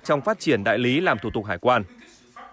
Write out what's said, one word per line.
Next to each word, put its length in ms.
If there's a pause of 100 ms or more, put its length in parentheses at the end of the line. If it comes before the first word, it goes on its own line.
trong 180
phát 180
triển 240
đại 140
lý 240
làm 180
thủ 140
tục 120
hải 120
quan. 260 (680)